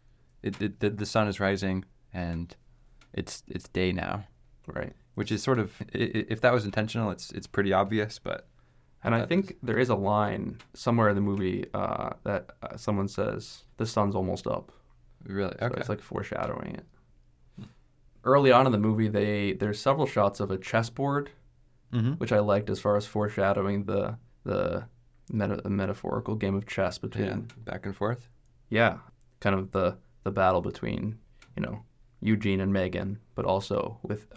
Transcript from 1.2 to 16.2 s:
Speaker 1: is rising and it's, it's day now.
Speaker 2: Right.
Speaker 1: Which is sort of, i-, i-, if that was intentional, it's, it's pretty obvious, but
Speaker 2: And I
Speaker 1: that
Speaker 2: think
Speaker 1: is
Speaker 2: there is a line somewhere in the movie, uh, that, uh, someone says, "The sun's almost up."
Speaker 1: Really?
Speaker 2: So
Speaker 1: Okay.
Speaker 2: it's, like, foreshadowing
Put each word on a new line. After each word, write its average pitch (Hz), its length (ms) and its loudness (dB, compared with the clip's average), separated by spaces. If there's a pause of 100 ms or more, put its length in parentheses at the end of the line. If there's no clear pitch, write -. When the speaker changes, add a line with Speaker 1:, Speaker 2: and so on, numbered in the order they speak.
Speaker 1:
is 98 100 -4
rising 95 460 0 (280)
and 85 420 -6 (580)
it's, - 360 -8
it's - 200 -10
day 92 240 0
now. 90 320 -4 (420)
Speaker 2:
Right. - 280 -8 (200)
Speaker 1:
Which 104 160 -4
is 110 120 -2
sort 131 160 2
of, 101 140 -2 (220)
i-, - 40 -2
i-, 113 300 0
if 113 120 -2
that 123 120 6
was 117 120 2
intentional, 110 460 -2
it's, - 220 -10
it's - 140 -10
pretty 101 260 0
obvious, 104 460 2
but - 300 -8 (560)
Speaker 2:
And 117 100 2
I 117 60 2
Speaker 1:
that - 80 -4
Speaker 2:
think 190 240 0
Speaker 1:
is - 100 -16
Speaker 2:
there 117 160 0
is 123 120 4
a 113 40 6
line 104 640 0 (160)
somewhere 113 360 4
in 101 40 4
the 98 60 2
movie, 98 520 0
uh, - 380 -2 (140)
that, - 260 -2 (120)
uh, - 140 -10
someone 101 320 0
says, - 560 -4 (120)
"The 113 100 -2
sun's 101 300 0
almost 92 300 -2
up." - 260 -4 (520)
Speaker 1:
Really? 98 360 -4
Speaker 2:
So 113 60 -2
Speaker 1:
Okay. - 140 -4
Speaker 2:
it's, - 80 -6
like, 107 120 -2
foreshadowing - 760 -6